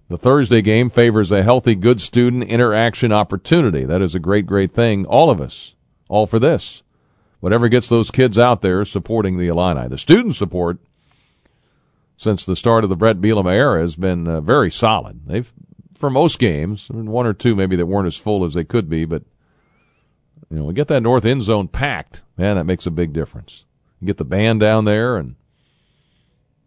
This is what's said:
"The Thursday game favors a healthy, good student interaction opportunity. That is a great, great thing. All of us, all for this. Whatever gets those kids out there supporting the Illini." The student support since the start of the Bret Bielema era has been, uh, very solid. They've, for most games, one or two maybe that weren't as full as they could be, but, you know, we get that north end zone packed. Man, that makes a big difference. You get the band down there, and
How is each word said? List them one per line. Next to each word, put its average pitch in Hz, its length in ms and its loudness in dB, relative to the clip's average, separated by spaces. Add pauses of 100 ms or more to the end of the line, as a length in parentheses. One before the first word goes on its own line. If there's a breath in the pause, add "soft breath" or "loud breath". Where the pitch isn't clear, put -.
"The 87 100 -8
Thursday 123 440 4
game 110 280 2
favors 107 440 2
a 98 100 4
healthy, 120 320 2
good 107 240 2
student 123 460 0
interaction 113 640 0
opportunity. 104 720 0
That 85 180 0
is 87 140 -2
a 90 40 -4
great, 95 260 0
great 98 280 0
thing. 110 320 0
All 147 240 4
of 90 120 0
us, - 340 -14 (320)
all 107 200 0
for 110 120 0
this. 139 420 0 (600)
Whatever 117 260 2
gets 117 220 2
those 117 200 2
kids 123 280 2
out 120 240 4
there 95 240 0
supporting 98 520 -4
the 90 100 -2
Illini." 87 420 -2
The 131 80 -8
student 208 380 2
support 90 440 -4 (1400)
since 104 280 -4
the 92 100 -4
start 113 280 2
of 98 60 0
the 92 60 -4
Bret 101 240 2
Bielema 98 340 0
era 110 280 2
has 82 160 -4
been, 90 280 -2
uh, 80 140 -4
very 98 320 0
solid. - 560 -4
They've, 117 240 -8 (440)
for 143 140 -6
most 143 300 0
games, 92 500 -2
one 113 360 -4
or 107 80 0
two 107 240 0
maybe 92 180 0
that 85 120 -2
weren't 95 200 -2
as 80 80 -6
full 101 300 -2
as 73 80 -4
they 85 100 -4
could 95 260 -4
be, 80 140 -2
but, 80 200 -6 (1300)
you 78 80 -10
know, 76 60 -6
we 78 100 -6
get 143 140 -4
that 135 160 0
north 117 220 2
end 127 160 0
zone 101 260 -2
packed. - 540 -8 (160)
Man, - 180 0
that 85 100 -2
makes - 200 -4
a 85 60 -6
big 82 200 -4
difference. - 540 -10 (340)
You 90 80 -10
get 101 100 -4
the - 60 -6
band 107 380 0
down 107 240 2
there, 110 320 -2
and 67 180 -10 (1300)